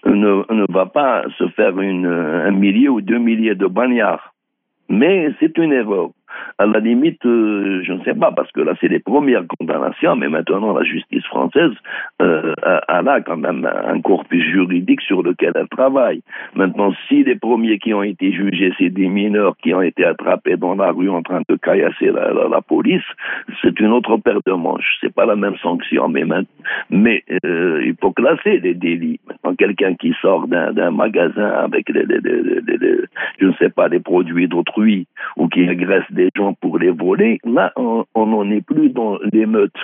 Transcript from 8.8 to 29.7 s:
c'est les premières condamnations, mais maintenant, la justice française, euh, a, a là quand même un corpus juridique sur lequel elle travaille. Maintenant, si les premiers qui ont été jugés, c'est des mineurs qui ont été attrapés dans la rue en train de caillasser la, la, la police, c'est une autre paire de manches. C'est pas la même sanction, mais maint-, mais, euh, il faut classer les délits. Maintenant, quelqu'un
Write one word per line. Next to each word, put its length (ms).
c'est 80
les 100
premières 460
condamnations, 580
mais 120
maintenant, 460
la 100
justice 400
française, 480
euh, 320
a, 140
a 140
là 200
quand 160
même 280
un 360
corpus 420
juridique 560
sur 220
lequel 320
elle 140
travaille. 520
Maintenant, 380
si 160
les 120
premiers 420
qui 160
ont 80
été 300
jugés, 440
c'est 140
des 180
mineurs 540
qui 100
ont 80
été 240
attrapés 520
dans 180
la 180
rue 160
en 140
train 260
de 80
caillasser 540
la, 220
la, 160
la 120
police, 480
c'est 180
une 120
autre 260
paire 260
de 80
manches. 480
C'est 140
pas 120
la 100
même 200
sanction, 520
mais 160
maint-, 180
mais, 320
euh, 360
il 160
faut 140
classer 460
les 160
délits. 520
Maintenant, 280
quelqu'un 400